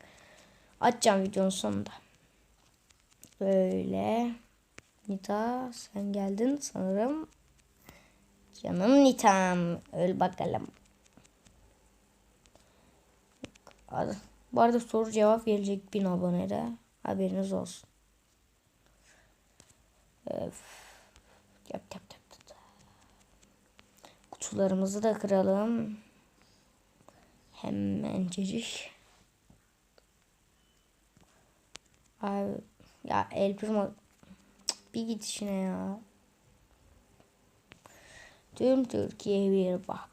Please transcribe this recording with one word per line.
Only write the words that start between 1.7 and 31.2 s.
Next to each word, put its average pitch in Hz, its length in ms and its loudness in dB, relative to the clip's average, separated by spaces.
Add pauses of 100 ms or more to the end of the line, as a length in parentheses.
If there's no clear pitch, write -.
Böyle. 196 960 2 (720)
Nita, 220 680 -4
sen 202 400 -6
geldin 202 440 0
sanırım. 220 680 -2 (1300)
Canım 214 500 4
Nitam, 190 560 6 (340)
öl 185 260 0
bakalım. - 480 -2 (3250)
Ar-, - 280 -4 (380)
bu 240 80 6
arada 233 180 6
soru 226 320 -2
cevap 214 340 4
gelecek 202 480 -2
bin 196 120 0
abonede. 185 640 0 (340)
Haberiniz 190 500 -2
olsun. 180 360 -8 (2500)
Öf. - 340 -6 (1120)
Yap, - 100 -12 (100)
yap, - 180 -16
yap, - 100 -20 (280)
yap. - 80 -20 (1700)
Kutularımızı 190 720 0
da 220 100 4
kıralım. 214 840 2 (1600)
Hemencecik. 196 1400 -4 (3250)